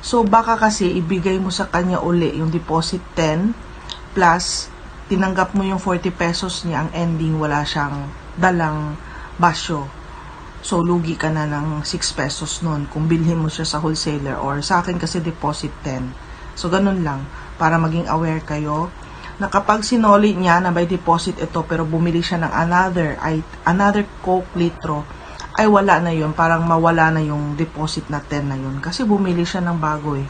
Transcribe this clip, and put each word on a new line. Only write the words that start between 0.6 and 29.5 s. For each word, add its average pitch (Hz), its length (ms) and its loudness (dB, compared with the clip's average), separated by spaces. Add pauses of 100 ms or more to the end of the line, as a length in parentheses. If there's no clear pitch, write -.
kasi 196 400 2
ibigay 185 400 0
mo 185 80 0
sa 185 160 -2
kanya 180 320 0
uli 170 400 2
yung 160 160 0
deposit 160 480 -2 (160)
ten, 170 400 2 (560)
plus 175 560 2 (400)
tinanggap 190 480 0
mo 196 80 2
yung 190 160 -2
forty 180 320 -2
pesos 175 560 -4
niya, 151 160 -2
ang 156 80 -4
ending 160 480 -2
wala 147 240 0
siyang 143 480 -4 (240)
dalang 156 640 0 (400)
basyo. 160 480 0 (720)
So, 170 240 0
lugi 170 320 0
ka 156 160 -2
na 151 160 -2
ng 151 400 -4
six - 240 -4
pesos 147 480 -4
nun 151 320 -2
kung 156 160 0
bilhin 165 320 2
mo 156 80 0
siya 160 160 -4
sa 151 160 -2
wholesaler 151 560 -2
or 139 240 -2
sa 175 240 2
akin 175 160 -2
kasi 165 240 -2
deposit 151 560 -4
ten. 127 320 -6 (400)
So, - 160 -6
ganun 190 320 4
lang, 139 240 -2 (320)
para 165 240 4
maging 165 320 2
aware 160 320 0
kayo 151 480 -4 (480)
na 196 80 -2
kapag 208 400 2
sinoli 208 480 6
niya 175 240 4
na 185 80 2
may 175 160 2
deposit 170 560 0
ito 165 240 -4
pero 165 240 -2
bumili 165 320 2
siya 170 240 -2
ng - 80 -2
another, 170 720 2
ay, 160 160 0 (240)
another 202 400 4 (160)
Coke 185 320 0
Litro, 160 720 -4 (300)
ay 214 160 6
wala 196 320 6
na 170 80 0
yun, 156 240 0
parang 165 320 4
mawala 165 480 6
na 156 80 2
yung 147 320 -2
deposit 156 560 -4
na 147 80 -2
ten 143 320 -4
na 135 80 -4
yun 135 240 -6
kasi 175 240 -2
bumili 185 400 4
siya 180 160 -2